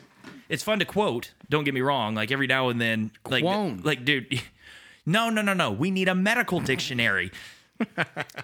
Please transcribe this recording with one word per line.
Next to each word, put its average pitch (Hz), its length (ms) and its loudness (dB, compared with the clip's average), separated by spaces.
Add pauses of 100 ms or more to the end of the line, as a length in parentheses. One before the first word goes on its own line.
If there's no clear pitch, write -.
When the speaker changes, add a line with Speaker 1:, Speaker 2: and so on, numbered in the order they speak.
(480)
Speaker 1:
It's - 160 -4
fun 214 160 2
to 175 40 4
quote, 160 460 0 (180)
don't 151 140 2
get 143 120 0
me 127 60 0
wrong, 127 360 0
like, 107 160 -2
every 135 160 0
now 131 220 2
and 117 100 0
then, 113 320 0 (160)
like, 131 160 0
Speaker 2:
Quone. 180 400 -2
Speaker 1:
like, 139 200 0
dude, 127 380 -2 (320)
<laughs> - 320 -14
no, 226 240 2
no, 214 120 0
no, 202 120 2
no. 156 160 2
We 143 220 0
need 185 160 2
a 185 80 4
medical 208 420 2
dictionary. 117 760 0
Speaker 2:
<laughs> - 40 -16 (1040)